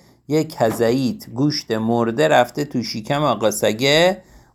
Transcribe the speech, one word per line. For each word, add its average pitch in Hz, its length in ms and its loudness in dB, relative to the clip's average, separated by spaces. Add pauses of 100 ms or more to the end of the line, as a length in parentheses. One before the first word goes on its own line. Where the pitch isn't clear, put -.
(280)
یه 151 160 0
کذاییت 117 840 -2
گوشت 135 400 -4
مرده 113 580 0
رفته 139 360 2
تو 131 180 -4
شکم 110 400 -4
آقا 110 280 0
سگه، 139 680 2 (380)